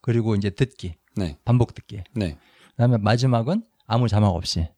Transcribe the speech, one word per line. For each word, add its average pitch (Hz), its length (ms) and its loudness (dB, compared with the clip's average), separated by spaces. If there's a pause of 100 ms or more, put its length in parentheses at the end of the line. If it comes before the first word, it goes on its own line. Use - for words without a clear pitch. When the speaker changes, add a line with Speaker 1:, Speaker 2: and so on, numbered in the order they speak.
Speaker 1:
그리고 113 320 0
이제 101 160 0
듣기. 92 460 -6 (200)
Speaker 2:
네. 85 280 -4
Speaker 1:
반복 120 300 2
듣기. 101 280 -14 (120)
Speaker 2:
네. 90 240 -4 (340)
Speaker 1:
그다음에 120 260 2
마지막은 120 640 0 (240)
아무 117 220 0
자막 104 200 4
없이 85 500 -2